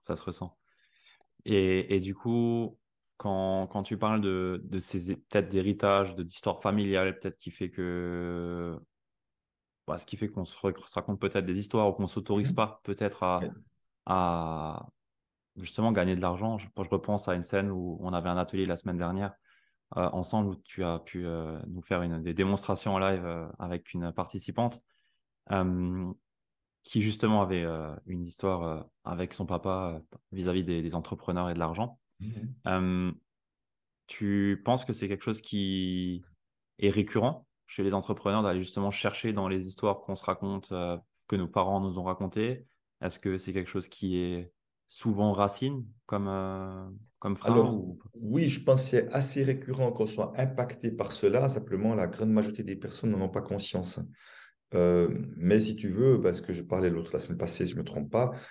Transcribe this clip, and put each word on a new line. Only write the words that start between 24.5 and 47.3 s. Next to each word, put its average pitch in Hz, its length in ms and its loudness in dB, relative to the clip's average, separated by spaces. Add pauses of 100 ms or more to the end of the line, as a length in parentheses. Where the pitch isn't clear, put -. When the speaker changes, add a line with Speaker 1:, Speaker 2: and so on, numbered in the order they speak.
Speaker 1:
euh, 92 600 0 (720)
qui - 200 0
justement 107 400 4
avait, 92 220 0
euh, 80 300 -4 (120)
une 90 160 -6
histoire, 87 400 -2
euh, 80 180 -4 (240)
avec 87 300 -6
son 95 120 -6
papa, 92 500 -2
euh, - 200 -16 (160)
vis-à-vis 92 320 0
des, 85 160 0
des 80 140 -4
entrepreneurs 90 560 -2
et 85 40 -2
de 85 40 -4
l'argent. 85 400 -2 (220)
Speaker 2:
Mhm. 110 340 -8 (120)
Speaker 1:
Euh, 90 460 2 (920)
tu 101 580 0
penses 123 200 2
que 117 80 -6
c'est 101 160 -4
quelque 98 160 -6
chose 110 160 -2
qui 92 840 -2 (560)
est 101 120 6
récurrent 107 560 0 (200)
chez - 160 -6
les 98 120 2
entrepreneurs 101 480 0
d'aller 92 180 2
justement 98 300 -2
chercher 107 420 -2
dans 98 160 0
les 95 200 -2
histoires 98 320 0
qu'on 98 160 -6
se - 80 -14
raconte, 98 480 -4
euh, 87 240 -2 (320)
que 104 80 0
nos 90 120 0
parents 95 320 2
nous 92 180 -2
ont 90 60 -6
racontées ? 107 640 -2 (340)
Est-ce - 180 -6
que 95 200 -2
c'est 90 140 -8
quelque 92 180 -2
chose 92 180 -4
qui 92 300 -2
est 87 340 -2 (360)
souvent 104 440 2
racine 113 540 2 (200)
comme, 101 220 -2
euh, 95 560 -4 (360)
comme 101 160 0